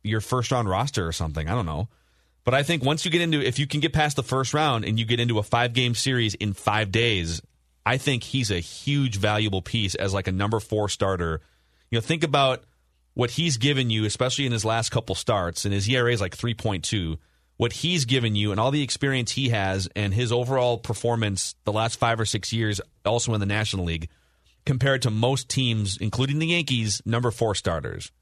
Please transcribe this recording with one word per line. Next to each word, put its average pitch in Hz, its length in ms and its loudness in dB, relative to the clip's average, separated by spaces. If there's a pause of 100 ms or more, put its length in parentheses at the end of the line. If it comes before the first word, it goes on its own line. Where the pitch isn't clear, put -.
your 107 180 0
first-round 120 480 0
roster 98 380 0
or 82 60 -4
something. 78 360 -4
I 107 60 0
don't 110 100 -2
know. 80 220 -4 (560)
But 120 100 2
I 143 100 4
think 151 200 0
once 151 220 0
you 170 60 0
get 170 100 4
into, 160 240 2
if 127 140 0
you 147 80 0
can 151 140 -2
get 156 100 2
past 151 240 2
the 131 80 0
first 131 300 0
round 147 320 2
and 110 120 0
you 117 80 0
get 117 140 0
into 120 200 2
a 104 40 -2
five-game 120 520 2
series 117 400 0
in 104 180 -2
five 107 400 0
days, 95 480 2 (440)
I 123 120 2
think 135 260 0
he's 123 280 -2
a 90 80 0
huge 135 580 -2
valuable 104 440 0
piece 104 340 -2
as, 98 180 -2
like, 98 140 -2
a 95 40 -2
number 104 300 0
four 104 260 -2
starter. 87 540 -2 (500)
You 117 60 0
know, 113 40 0
think 160 220 0
about 139 400 2 (520)
what 123 160 0
he's 160 260 0
given 131 320 2
you, 107 160 2
especially 127 400 -2
in 120 80 -2
his 107 100 -2
last 113 280 0
couple 98 240 -2
starts, 92 500 0
and 101 80 0
his 101 160 0
E 131 80 4
R 120 100 4
A 120 60 4
is, 104 80 0
like, 92 160 -4
three 120 160 -2
point 98 320 -4
two. 82 320 -2 (400)
What 117 160 0
he's 160 320 0
given 117 300 2
you 104 160 0
and 95 100 -2
all 127 100 2
the 147 120 0
experience 131 480 -2
he 135 180 -2
has 95 460 0
and 101 180 -2
his 117 180 0
overall 123 460 2
performance 113 800 -2 (100)
the 104 80 0
last 113 240 0
five 117 220 2
or 110 60 2
six - 280 -4
years, 107 260 0 (240)
also 117 300 2
in 104 80 0
the 98 60 0
National 101 360 0
League, 82 240 -4 (580)
compared 135 360 2
to 120 80 0
most 120 400 2
teams, 110 480 0
including 135 420 0
the 165 80 0
Yankees, 131 580 0
number 117 260 0
four 107 240 0
starters. 73 560 -4 (100)